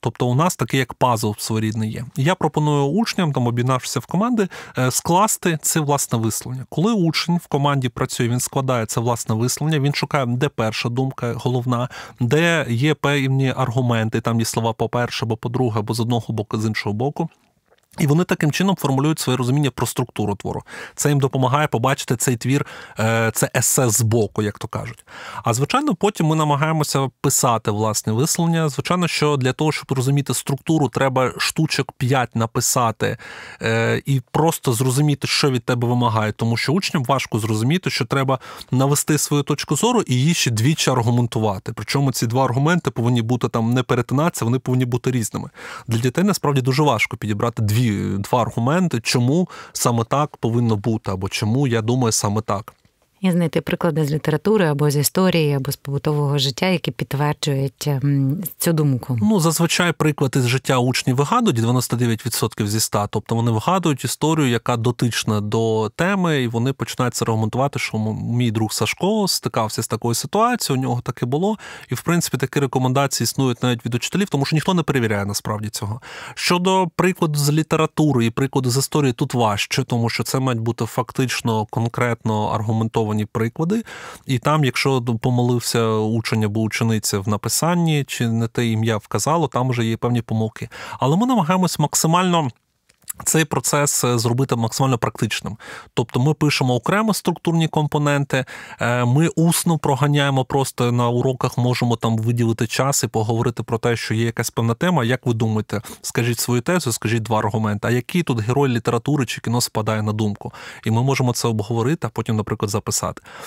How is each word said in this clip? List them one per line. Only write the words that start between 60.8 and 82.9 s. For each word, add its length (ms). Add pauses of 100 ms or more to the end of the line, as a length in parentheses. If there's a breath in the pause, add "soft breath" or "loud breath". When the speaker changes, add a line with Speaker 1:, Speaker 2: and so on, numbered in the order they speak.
Speaker 1:
вигадують, 420
дев'яносто 400
дев'ять 300
відсотків 420
зі 100
ста. 300
Тобто 280
вони 160
вигадують 540
історію, 440
яка 280
дотична 640
до 540
теми, 460
і 60
вони 260
починають 400
це 120
аргументувати, 540
що 180
м-, 160
мій 380
друг 220
Сашко 540
стикався 560
з 40
такою 280
ситуацією, 640
у 40
нього 180
таке 240
було. 320 (320 loud breath)
І, 60
в 60
принципі, 360
такі 220
рекомендації 640
існують 380
навіть 220
від 100
учителів, 340
тому 160
що 100
ніхто 180
не 100
перевіряє 420
насправді 440
цього. 320 (340 loud breath)
Щодо 600
прикладу 440
з 120
літератури 720
і 40
прикладу 400
з 80
історії, 360
тут 200
важче, 500
тому 260
що 140
це 160
мають 220
бути 240
фактично, 800
конкретно 800
аргументовані 680 (160)